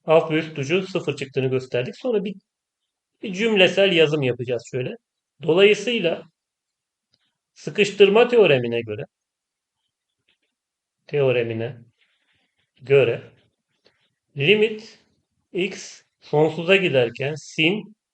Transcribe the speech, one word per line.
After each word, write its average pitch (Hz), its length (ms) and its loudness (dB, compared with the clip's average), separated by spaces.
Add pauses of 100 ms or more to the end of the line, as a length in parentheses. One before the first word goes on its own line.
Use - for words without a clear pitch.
alt 160 240 2
ve 156 80 -2
üst 156 200 -10
ucun 147 220 -2
sıfır 165 360 -6
çıktığını 131 300 -6
gösterdik. 131 500 -6
Sonra 220 280 -4
bir, 190 100 -10 (880)
bir 214 100 -10
cümlesel 196 600 2
yazım 160 300 2
yapacağız 120 480 -4
şöyle. 135 260 -8 (460)
Dolayısıyla 196 800 0 (1300)
sıkıştırma 202 720 4
teoremine 135 520 4
göre 107 240 -8 (2000)
teoremine 117 680 -2 (1080)
göre 131 400 2 (1120)
limit 214 600 -2 (540)
x - 500 -8 (180)
sonsuza 160 560 0
giderken 135 600 -2
sin 165 600 -4 (180)